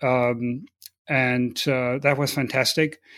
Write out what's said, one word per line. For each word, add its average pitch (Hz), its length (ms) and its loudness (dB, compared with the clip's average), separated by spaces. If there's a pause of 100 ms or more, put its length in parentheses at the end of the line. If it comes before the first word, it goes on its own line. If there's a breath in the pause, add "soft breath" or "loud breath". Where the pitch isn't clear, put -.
um, 123 640 0 (420)
and, 123 480 2 (100)
uh, 127 320 0
that 143 180 2
was 139 160 0
fantastic. 135 680 0 (180 loud breath)